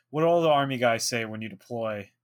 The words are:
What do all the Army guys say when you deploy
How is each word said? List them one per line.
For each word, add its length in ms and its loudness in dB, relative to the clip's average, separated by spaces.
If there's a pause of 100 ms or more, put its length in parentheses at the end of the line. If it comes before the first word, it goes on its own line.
(120)
What 100 -2
do 60 4
all 140 4
the 80 2
Army 280 2
guys 300 2
say 180 -4
when 160 -10
you 80 -10
deploy 600 -8 (120)